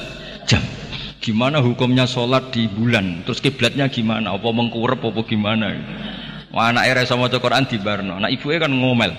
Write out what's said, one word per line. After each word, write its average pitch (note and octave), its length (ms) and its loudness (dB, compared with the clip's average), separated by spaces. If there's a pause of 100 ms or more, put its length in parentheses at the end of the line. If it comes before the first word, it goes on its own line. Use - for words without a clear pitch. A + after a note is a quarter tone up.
(500)
jam. - 140 4 (580)
Gimana B2+ 400 2
hukumnya B2 440 2
sholat B2+ 480 0
di A2+ 160 0
bulan? G2 560 0
Terus - 160 -4
kiblatnya C3 480 0
gimana? A2 440 -2
Apa A2+ 200 0
mengkurep A#2 480 0
apa A2+ 240 -2
gimana? G#2+ 480 0 (800)
Wah, A2+ 160 2
anake A#2+ 240 4
ra B2+ 80 4
iso B2 160 2
maca B2 240 2
Quran B2 240 2
dibarno. G2 560 -2
Anak G#2+ 120 0
ibuke D3 280 -2
kan D#3 80 2
ngomel. B2 500 2